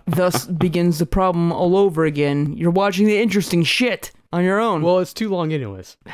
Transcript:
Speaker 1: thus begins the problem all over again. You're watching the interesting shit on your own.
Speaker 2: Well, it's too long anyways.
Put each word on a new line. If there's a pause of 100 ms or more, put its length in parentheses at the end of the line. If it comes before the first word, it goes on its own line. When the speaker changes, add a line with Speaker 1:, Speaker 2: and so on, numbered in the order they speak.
Speaker 1:
thus
begins
the
problem
all
over
again.
You're
watching
the
interesting
shit (220)
on
your
own.
Speaker 2:
Well,
it's
too
long
anyways. (180)